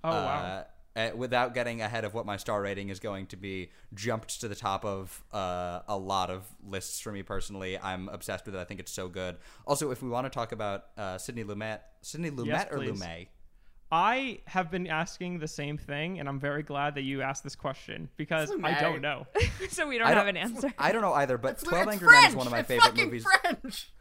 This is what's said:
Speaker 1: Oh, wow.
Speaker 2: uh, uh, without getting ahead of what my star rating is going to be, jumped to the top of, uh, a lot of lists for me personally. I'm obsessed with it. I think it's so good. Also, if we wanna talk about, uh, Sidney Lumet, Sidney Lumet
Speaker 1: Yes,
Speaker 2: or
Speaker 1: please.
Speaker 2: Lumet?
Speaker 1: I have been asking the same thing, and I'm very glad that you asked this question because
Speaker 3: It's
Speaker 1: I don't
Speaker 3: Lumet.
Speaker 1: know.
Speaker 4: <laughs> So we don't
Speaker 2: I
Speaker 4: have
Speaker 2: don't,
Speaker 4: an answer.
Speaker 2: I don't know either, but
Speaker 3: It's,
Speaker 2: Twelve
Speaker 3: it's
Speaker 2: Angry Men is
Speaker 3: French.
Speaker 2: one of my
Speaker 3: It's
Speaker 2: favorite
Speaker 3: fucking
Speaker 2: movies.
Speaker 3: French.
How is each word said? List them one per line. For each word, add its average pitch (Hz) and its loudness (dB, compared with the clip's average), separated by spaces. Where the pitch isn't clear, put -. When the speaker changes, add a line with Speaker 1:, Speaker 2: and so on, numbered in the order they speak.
Speaker 1:
Oh, 165 0
wow. 104 0
Speaker 2:
uh, 92 -6
uh, 113 0
without 123 2
getting 117 -2
ahead 110 -2
of 104 -6
what 113 -4
my 101 -4
star 107 -2
rating 98 -4
is 95 -8
going 95 -6
to - -14
be, 95 -8
jumped 113 -4
to 120 -6
the 101 -6
top 98 -2
of, 98 -6
uh, 90 -4
a 104 -2
lot 95 0
of 95 -8
lists 98 -8
for - -8
me 98 -8
personally. 95 -4
I'm 92 -6
obsessed 98 -8
with 98 -10
it. - -6
I 90 -6
think 95 -10
it's - -12
so 92 -8
good. 90 -6
Also, 143 0
if 123 -6
we 131 -6
wanna 123 -2
talk 113 -6
about, 101 -4
uh, 95 -6
Sidney 117 -8
Lumet, 104 -6
Sidney 160 -6
Lumet 123 -4
Speaker 1:
Yes, 170 0
Speaker 2:
or 143 -4
Speaker 1:
please. 123 -4
Speaker 2:
Lumet? 85 -10
Speaker 1:
I 226 2
have 180 -2
been 180 -4
asking 170 -2
the 156 -6
same 147 -6
thing, 156 -4
and 143 -4
I'm 139 -4
very 143 -2
glad 143 -2
that 139 -4
you 135 -2
asked 135 -4
this 143 -10
question - -8
because 156 0
Speaker 3:
It's 392 -2
Speaker 1:
I 147 2
don't 160 2
Speaker 3:
Lumet. 131 -4
Speaker 1:
know. 147 -2
Speaker 4:
<laughs> 381 -6
So 320 -2
we 247 0
don't 226 6
Speaker 2:
I - 8
Speaker 4:
have - 8
Speaker 2:
don't, 202 2
Speaker 4:
an 185 -2
answer. 240 -2
Speaker 2:
I 151 4
don't 220 2
know 185 4
either, 135 4
but 127 0
Speaker 3:
It's, - -8
Speaker 2:
Twelve 180 2
Speaker 3:
it's - 0
Speaker 2:
Angry - 4
Men 466 12
is 494 12
Speaker 3:
French. 311 8
Speaker 2:
one - 0
of 120 0
my - 2
Speaker 3:
It's - -4
Speaker 2:
favorite 453 8
Speaker 3:
fucking - 4
Speaker 2:
movies. 117 -4
Speaker 3:
French. - -4